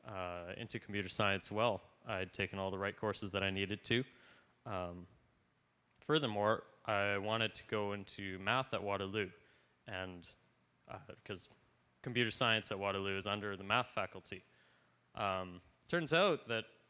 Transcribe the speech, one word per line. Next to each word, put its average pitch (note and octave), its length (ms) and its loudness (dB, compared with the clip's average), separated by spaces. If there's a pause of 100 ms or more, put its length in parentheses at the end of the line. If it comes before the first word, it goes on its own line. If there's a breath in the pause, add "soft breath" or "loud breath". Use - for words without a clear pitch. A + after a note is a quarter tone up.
uh, F2+ 500 -6
into A2+ 220 -6
computer G2+ 300 -2
science G2 420 2
well. G#2+ 320 2 (240)
I G#2+ 120 -2
had F#2 140 -4
taken G2 280 -2
all F#2+ 100 0
the F#2+ 80 -4
right G2 180 -2
courses G#2 360 -2
that G2 100 2
I G2 80 2
needed G2 340 -2
to. A#2+ 200 2 (600 loud breath)
Um, F2+ 440 -6 (880)
furthermore, A2 640 2 (220)
I G2+ 340 2
wanted G#2+ 380 0
to - 100 -8
go G#2 260 0
into G2 460 -8
math A2+ 340 0
at G2+ 80 0
Waterloo, G2 480 -2 (600 soft breath)
and, F#2 420 -8 (580)
uh, - 100 -12 (260)
'cause F#2+ 240 -8 (540)
computer A#2+ 280 2
science A2 400 4
at G2+ 80 -4
Waterloo G2 380 0
is G2 100 -2
under G2+ 300 -2
the F#2+ 80 -10
math A2+ 240 2
faculty. - 560 -6 (720 soft breath)
Um, F#2 440 -2 (280)
turns E3 260 2
out E3+ 320 4
that A2 200 -2 (240)